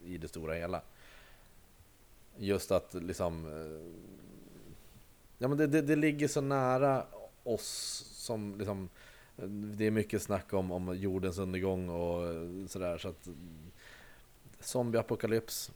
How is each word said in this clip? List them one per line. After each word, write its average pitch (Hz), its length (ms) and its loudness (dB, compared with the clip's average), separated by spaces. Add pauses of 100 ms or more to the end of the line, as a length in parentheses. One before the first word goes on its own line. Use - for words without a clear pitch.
i 87 140 -8
det 80 100 -6
stora 80 260 -4
hela. 85 260 -2 (1600)
Just 98 320 2
att 92 240 2
liksom, 85 520 -2
eh, - 1300 -12 (640)
ja, 123 100 2
men 143 100 4
det, 151 80 8
det, 147 160 6
det 147 140 6
ligger 147 320 4
så 147 120 2
nära 135 640 4 (380)
oss 117 260 0 (440)
som 104 460 -4
liksom... 98 300 -2 (880)
Det 107 100 4
är 107 40 6
mycket 107 320 2
snack 95 300 0
om, 92 200 2
om 90 240 0
jordens 95 420 2
undergång 92 500 2
och 87 340 0 (480)
sådär, 87 280 -2
så 95 100 -6
att 85 200 -10 (1300)
zombieapokalyps, 113 1160 0